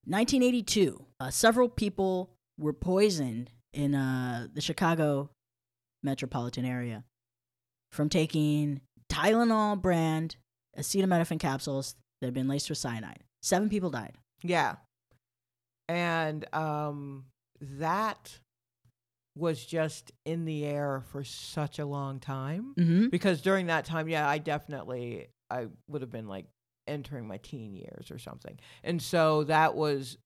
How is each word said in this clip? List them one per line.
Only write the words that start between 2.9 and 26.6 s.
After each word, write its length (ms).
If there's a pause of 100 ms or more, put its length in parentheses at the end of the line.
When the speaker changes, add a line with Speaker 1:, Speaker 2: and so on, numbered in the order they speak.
Speaker 1:
in, 220
uh, 580
the 80
Chicago 720 (720)
metropolitan 640
area 400 (880)
from 160
taking 720 (300)
Tylenol 680
brand 560 (420)
acetaminophen 600
capsules 540 (260)
that 60
had 80
been 140
laced 200
with 100
cyanide. 460 (180)
Seven 260
people 220
died. 240 (280)
Speaker 2:
Yeah. 340 (1120)
And, 680
um, 680 (360)
that 800 (1000)
was 280
just 460 (160)
in 200
the 180
air 480
for 100
such 560
a 80
long 320
time. 600
Speaker 1:
Mm-hmm. 300
Speaker 2:
Because 320
during 260
that 180
time, 240
yeah, 200
I 100
definitely, 880 (220)
I 180 (200)
would 140
have 80
been, 180
like, 180 (420)